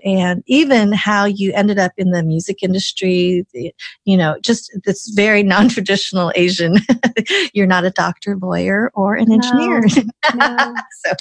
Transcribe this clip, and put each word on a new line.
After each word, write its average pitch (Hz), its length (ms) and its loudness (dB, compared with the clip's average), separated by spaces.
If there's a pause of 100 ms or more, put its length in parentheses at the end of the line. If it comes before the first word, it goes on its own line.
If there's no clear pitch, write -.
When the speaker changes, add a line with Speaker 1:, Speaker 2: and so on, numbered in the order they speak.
Speaker 1:
and 180 420 0
even 254 460 2
how 202 320 0
you 196 300 -2
ended 202 240 2
up 180 180 0
in 185 160 0
the 175 100 0
music 160 400 -4
industry, 185 880 -2
the, 127 200 -10 (320)
you 196 120 4
know, 160 260 2
just - 280 -2 (140)
this 196 240 -4
very 208 340 2
<laughs> 190 120 2
non-traditional 196 840 0
Asian. 180 400 2 (380)
<laughs> 339 400 -2
You're 202 120 2
not 180 180 2
a 190 60 0
doctor, 185 460 -4
lawyer, 185 580 -2
or 202 220 0
an 220 120 2
Speaker 2:
No, 220 80 4
Speaker 1:
engineer. 277 460 0 (240)
<laughs> 285 280 -2
Speaker 2:
no. 247 400 0 (320)
Speaker 1:
So 151 140 -2